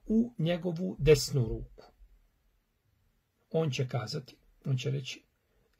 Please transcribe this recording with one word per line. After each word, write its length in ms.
u 320
njegovu 600
desnu 500
ruku? 360
On 200
će 180
kazati, 480
on 120
će 140
reći: 320